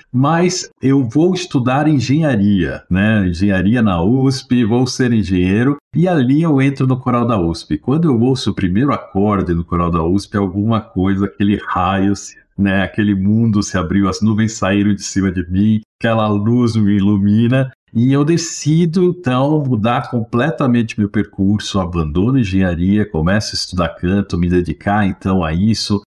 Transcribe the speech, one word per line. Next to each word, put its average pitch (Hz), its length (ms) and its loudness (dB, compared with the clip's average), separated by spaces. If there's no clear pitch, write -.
mas 165 580 0
eu 135 280 2
vou 170 260 2
estudar 139 540 -2
engenharia, 104 1000 0
né? 101 380 2
Engenharia 98 560 0
na 92 180 2
usp, 127 640 0
vou 120 220 0
ser 123 260 -2
engenheiro, 101 640 2
e 160 140 2
ali 147 360 2
eu 143 200 2
entro 135 240 0
no 127 140 0
coral 120 260 0
da 117 100 0
usp. 85 420 -2
Quando 160 260 0
eu 127 160 2
ouço 127 320 0
o - 20 -10
primeiro 104 380 0
acorde 98 640 -2
no 85 100 -2
coral 87 260 -2
da 85 140 0
usp, 98 320 -2
alguma 101 440 0
coisa, 98 460 -2
aquele 101 400 0
raio, 95 480 0
se-, - 220 -10
né? 98 280 0
Aquele 104 320 0
mundo 104 440 2
se - 160 -4
abriu, 95 320 0
as 90 140 -4
nuvens 107 300 0
saíram 101 420 0
de 98 80 -6
cima 95 300 -2
de 87 180 -4
mim, 107 300 2
aquela 113 280 0
luz 117 480 0
me 104 160 2
ilumina, 107 800 2
e 120 180 2
eu 143 140 2
decido, 165 800 0
então, 147 600 0
mudar 120 440 -2
completamente 120 920 -2
meu 101 80 0
percurso, 101 720 -2
abandono 87 560 0
a 131 40 2
engenharia, 95 680 0
começo 90 440 -2
a - 40 -10
estudar 90 340 -4
canto, 98 460 -2
me 87 140 0
dedicar, 90 560 0
então, 95 360 -2
a 80 120 -2
isso, 101 480 0